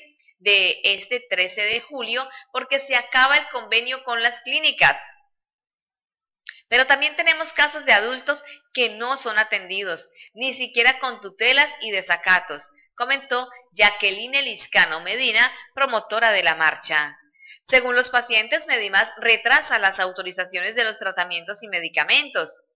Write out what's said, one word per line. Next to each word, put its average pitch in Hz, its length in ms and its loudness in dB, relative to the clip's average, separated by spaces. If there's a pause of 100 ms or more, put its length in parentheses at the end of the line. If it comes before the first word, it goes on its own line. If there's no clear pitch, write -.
(380)
de 196 460 2
este 202 460 -2
trece 180 340 -2
de 233 180 -2
julio, 254 460 -6 (240)
porque 254 280 -2
se 269 160 -4
acaba 262 400 4
el 294 120 2
convenio 240 560 -2
con 233 180 -4
las 240 200 0
clínicas. 262 600 2 (1700)
Pero 254 200 4
también 294 280 2
tenemos 320 380 0
casos 294 320 0
de 254 80 4
adultos 254 500 0 (300)
que 240 160 0
no 240 280 -4
son 220 220 -2
atendidos, 190 680 -4 (240)
ni 247 180 -6
siquiera 254 480 0
con 247 220 -6
tutelas 254 500 2 (100)
y 214 100 -8
desacatos, 180 800 0 (260)
comentó 254 520 -2 (240)
Jacqueline 208 720 0
Liscano 185 580 0
Medina, 233 500 0 (220)
promotora 226 580 0
de 190 120 2
la 165 120 2
marcha. 151 640 0 (460)
Según 247 320 2
los 247 140 2
pacientes, 240 580 0
Medimás 214 500 0
retrasa 233 640 2
las 190 200 2
autorizaciones 185 760 -4
de 240 80 2
los 214 160 -4
tratamientos 180 640 -4
y 220 40 -12
medicamentos. 175 960 -2 (140)